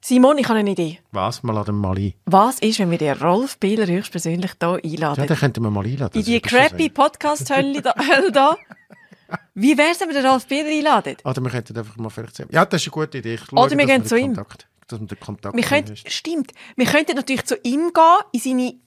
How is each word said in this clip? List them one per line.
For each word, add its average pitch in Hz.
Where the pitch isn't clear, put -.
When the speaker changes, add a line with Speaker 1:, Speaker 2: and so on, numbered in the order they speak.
Speaker 1:
Simon, 254
ich 262
habe 220
eine 208
Idee. 170
Speaker 2:
Was? 104
Wir 117
laden 104
mal 95
ein. 98
Speaker 1:
Was 202
ist, 220
wenn 180
wir 170
den 147
Rolf 185
Biller 208
höchstpersönlich 175
hier 170
einladen? 151
Speaker 2:
Ja, 143
den 151
könnten 127
wir 110
mal 101
einladen. 131
Speaker 1:
In 226
Speaker 2:
Das -
Speaker 1:
die 233
Speaker 2:
ist 233
bestimmt 254
Speaker 1:
crappy -
Speaker 2:
so. -
Speaker 1:
Podcast-Hölle 294
da, 254
<laughs> 277
Hölle 320
da. 285
Wie 240
wär's, 320
wenn 370
wir 285
den 262
Rolf 254
Biller 302
einladen? 294
Speaker 2:
Oder 135
wir 127
könnten 117
einfach 110
mal 113
vielleicht 117
sehen. -
Ja, 165
das 185
ist -
eine 147
gute 139
Idee. 113
Ich 113
schaue, 139
Speaker 1:
Oder 269
wir 285
Speaker 2:
dass 285
Speaker 1:
gehen 262
Speaker 2:
den -
Speaker 1:
zu 226
ihm. 262
Speaker 2:
Kontakt, -
dass 113
wir 107
den 101
Kontakt 101
Speaker 1:
Wir 240
könnten, 285
Speaker 2:
haben. -
Speaker 1:
stimmt, 320
wir 247
könnten 311
natürlich 269
zu 254
ihm 302
gehen, 320
in 240
seine 254